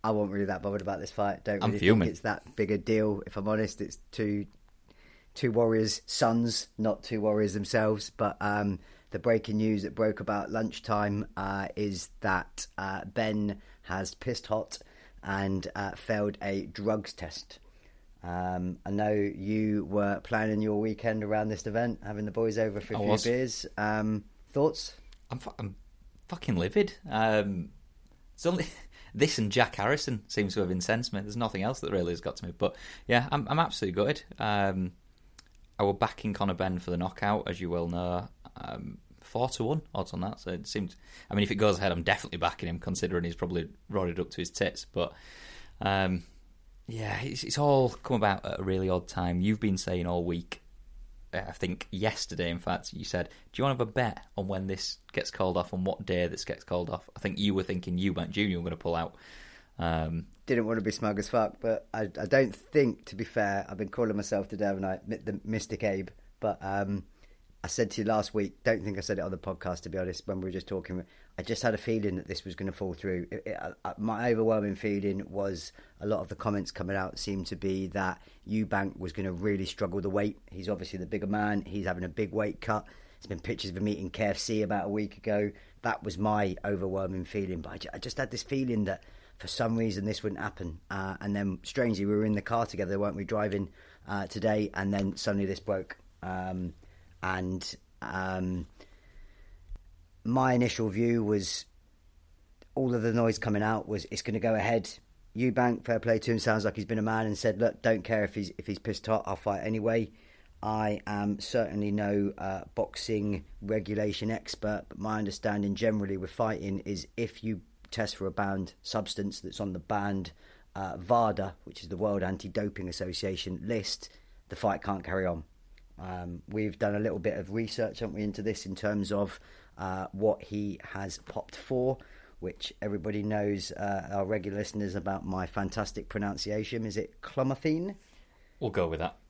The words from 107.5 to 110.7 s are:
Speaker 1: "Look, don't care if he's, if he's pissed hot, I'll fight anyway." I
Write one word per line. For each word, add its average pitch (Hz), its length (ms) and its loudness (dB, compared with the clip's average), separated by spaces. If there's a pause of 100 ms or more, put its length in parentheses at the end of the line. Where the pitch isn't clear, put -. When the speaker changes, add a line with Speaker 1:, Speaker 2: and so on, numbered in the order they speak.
Speaker 1:
"Look, 113 220 4
don't 113 200 4
care 107 220 2
if 98 100 -4
he's, 101 240 -2
if - 80 -10
he's 98 120 -4
pissed - 280 -4
hot, 110 200 2
I'll 95 100 -2
fight - 280 -2
anyway." 113 460 2 (520)
I 107 440 2